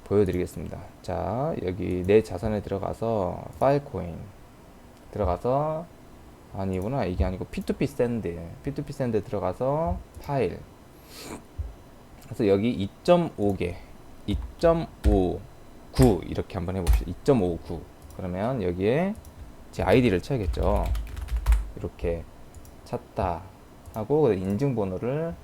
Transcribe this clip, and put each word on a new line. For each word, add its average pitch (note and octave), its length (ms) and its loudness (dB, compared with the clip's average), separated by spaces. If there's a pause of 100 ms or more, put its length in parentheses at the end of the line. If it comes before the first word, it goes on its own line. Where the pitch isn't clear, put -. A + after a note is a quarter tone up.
보여드리겠습니다. F2+ 760 0 (220)
자, F#2 520 -2 (100)
여기 F2+ 420 -2
내 G#2+ 180 8
자산에 G#2 380 -2
들어가서 F#2 800 -2 (180)
파일코인 A2+ 580 0 (960)
들어가서, C3+ 760 0 (720)
아니구나, G2 480 0
이게 F#2 180 0
아니고 F#2 220 -2
피투피 - 420 -4
샌드, A#2 500 -2 (260)
피투피 C#3+ 280 -6
샌드 A#2 320 0
들어가서 B2+ 760 -2 (260)
파일, C3 360 -2 (1600)
그래서 A2+ 240 0
여기 G2 240 4
이점오 G#2 840 2
개, F2+ 220 -4 (480)
이점오구 G#2 1120 2 (840)
이렇게 - 320 -6
한번 F#2 200 -4
해봅시다. F2 340 2
이점오구. F2+ 680 2 (380)
그러면 F#2+ 460 -4
여기에 G#2+ 500 2 (580)
제 - 120 -4
아이디를 G#2 380 6
쳐야겠죠. F#2+ 640 0 (960)
이렇게 E2+ 460 -4 (640)
찾다 F#2 580 -4 (500)
하고 A#2+ 400 4
인증번호를 A2 1120 0